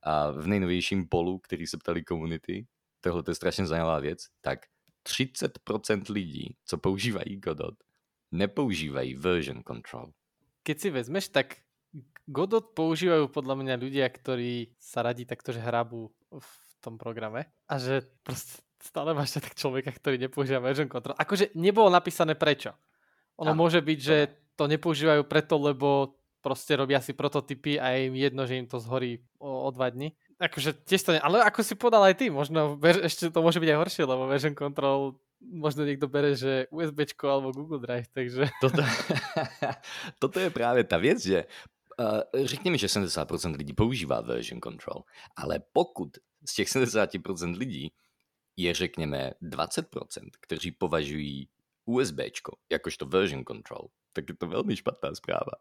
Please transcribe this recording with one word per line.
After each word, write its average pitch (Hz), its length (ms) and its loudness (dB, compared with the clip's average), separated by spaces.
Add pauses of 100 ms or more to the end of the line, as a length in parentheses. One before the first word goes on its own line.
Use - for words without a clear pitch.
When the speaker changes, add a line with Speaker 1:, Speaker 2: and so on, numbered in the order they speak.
Speaker 1:
A 76 280 0
v 76 160 -6
nejnovějším 90 640 0
pollu, 90 300 0
který 85 280 -8
se 82 120 -10
ptali 85 260 -4
komunity, 82 640 -6 (340)
tohle 87 220 -2
to 85 80 -6
je 82 40 -2
strašně 90 320 -2
zajímavá 82 340 0
věc, 76 240 -6 (160)
tak - 180 -4 (440)
třicet - 560 -4
procent 104 500 -4
lidí, 92 560 -8
co - 140 -6
používají 98 580 -2
Godot, - 380 -6 (580)
nepoužívají 80 840 -2
version 69 540 -2
control. 58 400 -14 (540)
Speaker 2:
Keď 151 180 -6
si 202 100 -2
vezmeš, 135 380 -4
tak - 320 0 (640)
Godot 196 480 0
používajú 160 560 2
podľa 135 320 -4
mňa 131 160 -2
ľudia, 131 320 0
ktorí 120 720 -4
sa - 240 -4
radi 120 240 -4
takto, - 240 -8
že 117 80 -6
hrabú 117 480 -4 (240)
v 143 200 -20 (320)
tom 113 160 -14
programe 113 480 -8 (160)
a 139 160 -4
že 131 240 -2 (160)
proste - 400 -12 (160)
stále 156 400 -4
máš 143 240 -2
tak - 160 -14
človeka, 131 320 -2
ktorý 131 320 -2
nepoužíva 131 400 -2
version 135 240 0
control. 127 320 -8
Akože 196 400 0
nebolo 202 320 6
napísané 175 480 4
prečo. 147 400 2 (640)
Ono 156 160 2
Speaker 1:
Áno, 160 80 6
Speaker 2:
môže 170 160 6
byť, 151 200 0
Speaker 1:
to 127 40 -10
Speaker 2:
že 151 160 4
Speaker 1:
ne. 147 80 4 (240)
Speaker 2:
to - 160 -2
nepoužívajú 151 560 4
preto, 151 320 2
lebo 139 640 2 (240)
proste 139 320 0
robia 139 240 4
si 139 160 -8
prototypy 143 640 -2
a 127 160 0
je 131 160 0
im 131 80 -6
jedno, 135 240 2
že 127 160 -4
im 123 80 -10
to 135 80 -8
zhorí 120 480 -4 (160)
o, 135 240 -8
o 139 80 0
dva 127 160 0
dni. 135 240 -6 (240)
Akože 156 480 -2
tiež 185 160 2
to 175 160 2
ne... 151 80 0
Ale 180 160 6
ako 214 240 6
si - 80 -4
povedal 220 320 6
aj 190 160 8
ty, 262 80 2
možno 147 480 0
ver-, 165 240 6
ešte 170 320 -2
to 170 80 4
môže 165 160 6
byť 160 160 2
aj 147 80 4
horšie, 175 240 0
lebo 131 240 0
version 139 240 2
control 139 640 0 (240)
možno 151 480 -2
niekto 139 160 -2
bere, 143 320 2
že 131 320 0
U 160 160 -6
S 151 80 -4
B 147 160 0
čko - 240 -2
alebo 135 240 0
Google 151 240 -6
Drive, 120 320 -6
takže 127 480 -2
Speaker 1:
Toto, 127 240 4 (680)
<laughs> - 680 -8
toto 131 160 0
je 185 160 0
právě 120 320 4
ta 87 160 2
věc, 160 240 4
že, 92 240 2 (480)
eh, 113 480 0
řekněme, 147 320 -2
že 101 120 0
sedmdesát 85 360 -2
procent 82 320 -4
lidí 69 160 -8
používá 90 480 0
version 58 400 -6
control, - 400 -12 (360)
ale - 360 -4
pokud - 480 -2 (240)
z - 100 -8
těch 98 140 0
sedmdesáti 107 500 0
procent 87 380 -6
lidí 90 360 -8 (640)
je, 87 180 0
řekněme, 73 640 -4
dvacet - 500 -4
procent, - 500 -12
kteří 82 320 -6
považují 73 760 -4 (360)
U 120 160 0
S 117 100 0
B 67 200 -8
čko - 260 -14 (120)
jakožto 78 380 -4
version 73 380 2
control, - 440 -14 (240)
tak 71 160 -6
je 87 80 -12
to 87 100 -8
velmi 104 300 -2
špatná - 380 -6
zpráva - 460 -4